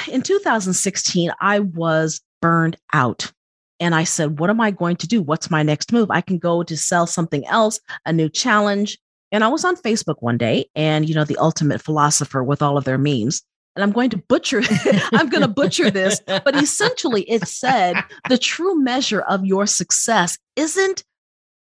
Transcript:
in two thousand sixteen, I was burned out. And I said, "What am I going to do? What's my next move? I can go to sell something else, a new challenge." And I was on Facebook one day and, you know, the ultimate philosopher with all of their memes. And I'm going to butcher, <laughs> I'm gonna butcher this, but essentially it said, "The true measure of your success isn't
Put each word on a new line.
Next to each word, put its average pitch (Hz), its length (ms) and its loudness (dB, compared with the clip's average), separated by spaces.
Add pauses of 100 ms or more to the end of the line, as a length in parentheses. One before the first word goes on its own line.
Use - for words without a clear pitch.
(120)
in 262 120 0
two 392 160 2
thousand 226 340 0
sixteen, 175 580 -2 (100)
I 202 180 2
was 165 640 -2 (200)
burned 165 340 2 (160)
out. 127 400 0 (480)
And 170 140 0
I 160 100 2
said, 156 360 -2
"What 170 100 2
am 226 120 2
I 214 100 2
going 175 260 -2
to 165 100 -10
do? 233 140 2
What's 156 300 -4
my 156 100 2
next 151 300 0
move? 226 180 2
I 170 120 2
can 180 180 -4
go 170 240 0
to 165 140 -8
sell 175 280 0
something 165 400 -4
else, 220 340 0 (260)
a 165 80 0
new 160 160 2
challenge." 208 680 0 (340)
And 214 120 2
I 220 60 4
was 311 160 0
on 359 100 0
Facebook 214 460 -2
one 120 180 0
day 120 360 0
and, 156 320 2
you 160 80 0
know, 151 100 2
the - 120 -2
ultimate 156 440 0
philosopher 147 600 0
with 139 200 -2
all 143 140 2
of 135 60 0
their 131 140 0
memes. 135 460 0 (320)
And 185 80 -4
I'm 202 80 2
going 240 200 0
to 214 60 -4
butcher, 254 440 0 (260)
<laughs> - 260 2
I'm 277 160 2
gonna 285 180 2
butcher 247 420 0
this, 190 380 0
but 190 280 0
essentially 294 680 0
it 202 240 -2
said, 208 480 0 (340)
"The 247 80 4
true 349 440 -2
measure 247 400 0
of 190 240 -2
your 190 200 0
success 185 720 0 (180)
isn't 370 480 0 (600)